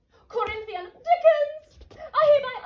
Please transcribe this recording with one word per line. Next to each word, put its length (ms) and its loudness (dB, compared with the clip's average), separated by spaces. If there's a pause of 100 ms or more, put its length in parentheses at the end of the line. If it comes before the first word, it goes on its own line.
(280)
Corinthian 560 -8
Dickens, 1120 -2
are 340 -2
hereby 340 0